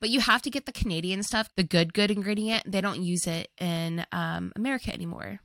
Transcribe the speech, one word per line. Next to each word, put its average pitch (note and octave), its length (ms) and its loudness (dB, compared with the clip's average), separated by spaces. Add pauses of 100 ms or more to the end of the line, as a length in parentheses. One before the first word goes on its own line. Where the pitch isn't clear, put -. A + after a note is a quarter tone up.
But A3 100 -2
you B3+ 100 6
have A3+ 220 4
to C#4+ 80 -4
get C#4 160 -4
the C4 60 -8
Canadian F#3 500 0
stuff, A3 340 -2
the F#3+ 60 4
good, E3+ 320 4
good G#3 160 4
ingredient. G#3 600 0
They F#3+ 120 2
don't F#3+ 200 -2
use F3 240 2
it E3 220 -2 (100)
in, E3+ 540 -2
um, E3+ 440 -2
America B3+ 360 -2
anymore. - 520 -8